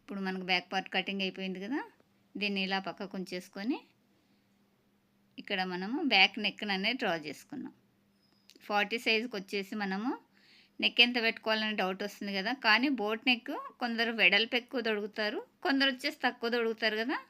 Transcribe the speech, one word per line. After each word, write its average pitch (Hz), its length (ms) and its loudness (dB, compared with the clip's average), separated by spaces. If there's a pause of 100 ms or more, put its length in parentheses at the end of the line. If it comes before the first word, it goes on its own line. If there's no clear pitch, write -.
ఇప్పుడు 196 280 -10
మనకు 185 220 -6
బ్యాక్ 180 240 0
పార్ట్ 185 220 -4
కటింగ్ 190 300 -2
అయిపోయింది 185 380 -8
కదా, 277 160 -4 (600)
దీన్ని 196 260 -2
ఇలా 190 200 0
పక్కకు 196 320 -10
ఉంచేసుకొని 196 580 -6 (1600)
ఇక్కడ 196 180 -2 (140)
మనము 196 240 -4 (160)
బ్యాక్ 196 300 6
నెక్ 202 220 -4
అనేది 208 360 0
డ్రా 202 100 2 (140)
చేసుకున్నాం. - 480 -10 (960)
ఫార్టీ 208 360 0
సైజుకి 220 360 0
వచ్చేసి 196 420 -6
మనము 202 280 -2 (760)
నెక్ 214 200 2
ఎంత 247 220 4
పెట్టుకోవాలనే 220 560 0
డౌట్ 190 240 0
వస్తుంది 202 320 -8
కదా, 196 140 0 (120)
కానీ 233 240 6 (140)
బోట్ 220 280 -2
నెక్ 247 220 0 (300)
కొందరు 233 300 0 (100)
వెడల్పు 202 380 6
ఎక్కువ 247 280 -4
తొడుగుతారు, 214 520 -2 (260)
కొందరు 269 280 4
వచ్చేసి 285 320 -6
తక్కువ 240 300 0
తొడుగుతారు 226 460 0
కదా. 294 160 -2 (120)